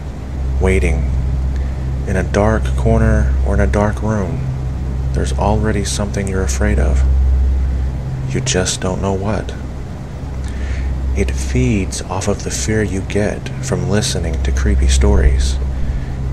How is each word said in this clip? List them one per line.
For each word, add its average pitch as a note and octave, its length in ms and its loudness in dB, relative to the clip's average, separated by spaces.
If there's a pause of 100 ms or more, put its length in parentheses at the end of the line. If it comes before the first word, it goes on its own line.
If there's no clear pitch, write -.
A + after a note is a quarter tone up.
(600)
waiting. F2+ 500 2 (960)
In G2+ 80 0
a F#2 80 0
dark G#2 400 2 (140)
corner A2 580 4 (100)
or G2+ 80 2
in G2+ 60 2
a G2 80 2
dark G#2 340 2
room, G#2 460 -2 (640)
there's D#2 220 0
already G#2 500 2
something G2+ 460 -2
you're F#2 120 0
afraid G2+ 380 2
of. C2 240 4 (1300)
You E2+ 60 0
just - 400 0
don't F#2 220 -2
know G2 100 0
what. G2 420 -2 (1600)
It G2 140 2
feeds A#2 720 0
off F#2+ 260 -4
of G2 160 0
the F#2+ 40 -4
fear G#2+ 320 0
you G2 200 -2
get G2+ 480 -2 (120)
from F2+ 280 -2
listening F2 540 0
to - 100 0
creepy C2 340 4
stories. B1+ 680 4 (760)